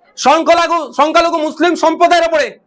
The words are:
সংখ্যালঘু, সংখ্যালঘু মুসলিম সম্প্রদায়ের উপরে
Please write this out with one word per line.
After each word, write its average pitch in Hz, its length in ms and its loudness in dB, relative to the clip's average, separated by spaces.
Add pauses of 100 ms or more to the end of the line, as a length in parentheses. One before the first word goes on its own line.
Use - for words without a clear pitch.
(180)
সংখ্যালঘু, 320 760 0
সংখ্যালঘু 330 440 0
মুসলিম 320 380 -2
সম্প্রদায়ের 330 520 0
উপরে 285 400 -4